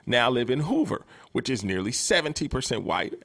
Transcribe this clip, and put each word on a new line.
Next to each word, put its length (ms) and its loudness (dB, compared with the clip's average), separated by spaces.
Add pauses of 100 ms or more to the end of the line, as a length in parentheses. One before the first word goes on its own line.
now 240 4
live 220 2
in 120 2
Hoover, 420 0 (260)
which 180 -2
is 140 -2
nearly 300 0
seventy 560 0
percent 340 -2
white 320 -2 (100)